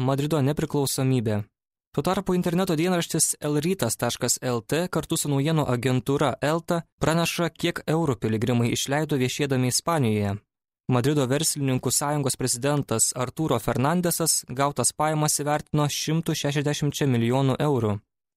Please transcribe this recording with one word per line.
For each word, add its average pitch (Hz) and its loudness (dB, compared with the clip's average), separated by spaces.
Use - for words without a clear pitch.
Madrido 139 0
nepriklausomybė. 131 0
Tuo - -2
tarpu 190 0
interneto 180 0
dienraštis 170 0
L 147 0
rytas 151 -2
taškas 120 -2
L 120 -2
T 160 -2
kartu 165 -2
su - -4
naujienų 147 2
agentūra 127 0
ELTA 165 -2
praneša, 170 0
kiek - -4
eurų 156 0
piligrimai 117 0
išleido 147 -2
viešėdami 127 0
Ispanijoje. 107 0
Madrido 135 2
verslininkų 135 0
sąjungos 147 0
prezidentas 127 0
Arturo 131 0
Fernandesas 160 0
gautas 139 0
pajamas 151 0
įvertino 147 0
šimtu 160 -2
šešiasdešimčia 143 0
milijonų 123 2
eurų. 120 2